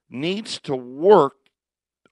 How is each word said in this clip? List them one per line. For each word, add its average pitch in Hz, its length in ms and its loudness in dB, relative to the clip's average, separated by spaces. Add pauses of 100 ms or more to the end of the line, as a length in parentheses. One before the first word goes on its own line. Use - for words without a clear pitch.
needs 185 520 -10
to 147 160 -8
work. 143 580 2 (760)